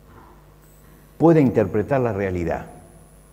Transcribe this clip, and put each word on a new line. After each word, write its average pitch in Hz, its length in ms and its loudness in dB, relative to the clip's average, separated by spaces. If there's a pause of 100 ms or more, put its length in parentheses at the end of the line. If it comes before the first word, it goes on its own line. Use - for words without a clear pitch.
(1200)
puede 160 240 4
interpretar 110 580 0
la 117 140 -4
realidad, 87 520 -4 (680)